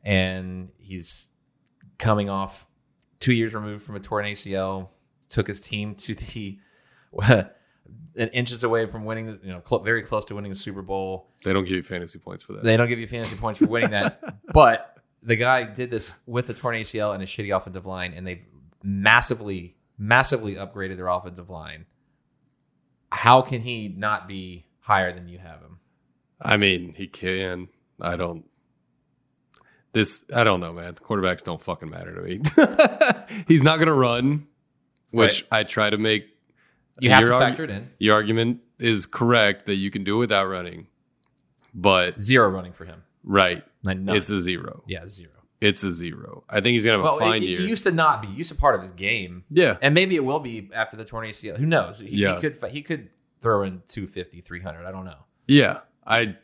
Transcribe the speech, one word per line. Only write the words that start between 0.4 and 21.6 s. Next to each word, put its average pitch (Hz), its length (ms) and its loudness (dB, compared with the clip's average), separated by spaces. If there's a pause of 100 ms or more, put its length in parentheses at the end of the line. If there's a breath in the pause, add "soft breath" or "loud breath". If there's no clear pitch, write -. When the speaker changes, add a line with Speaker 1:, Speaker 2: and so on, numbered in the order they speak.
Speaker 1:
he's 95 500 -10 (720)
coming 104 320 0
off 98 360 -8 (540)
two 127 120 2
years 113 220 0
removed 107 300 -10
from 107 120 -14
a 95 40 -10
torn 104 260 -6
A 104 80 -6
C 98 200 -8
L, 95 380 -6 (360)
took 101 200 -2
his 101 120 -10
team 104 360 -8
to - 180 -10
the, 98 440 -12 (540 soft breath)
<laughs> - 100 -6
and 104 280 4 (800 soft breath)
inches 123 320 -4
away 113 220 2
from 107 180 -12
winning, 113 220 -8
the, 107 160 -14
you 95 100 -14
know, 90 120 -14
cl-, - 180 0
very 110 200 0
close 104 240 -4
to 104 80 -12
winning 101 180 -10
the 98 60 -8
Super 98 240 -10
Bowl. 95 480 -8 (120)
Speaker 2:
They 95 100 -2
don't 98 120 2
give 90 120 -2
you 90 60 -4
fantasy 90 360 -12
points 95 260 -18
for - 100 -18
that. 104 100 -10
Speaker 1:
They 113 120 4
don't 120 120 2
give 117 100 -4
you 113 100 -12
fantasy 113 280 -10
points 107 240 -8
for - 60 6
winning 117 240 0
that. 104 300 -2 (240)
Speaker 2:
<laughs> - 100 -8
Speaker 1:
But 120 440 6 (240)
the 113 120 0
guy 123 300 2
did 117 260 -8
this 113 240 -6 (120)
with 123 220 -4
a 120 60 -10
torn 117 220 -6
A 110 80 -6
C 110 160 -6
L 104 120 0
and 95 100 -6
a 92 40 -8
shitty 101 280 -6
offensive 92 320 -6
line, 90 280 -8
and 92 120 -14
they've 90 180 -12 (400)
massively, 101 880 2 (240)
massively 110 560 2
upgraded 95 420 -10
their 90 120 -6
offensive 90 420 -6
line. 78 360 -16 (1200)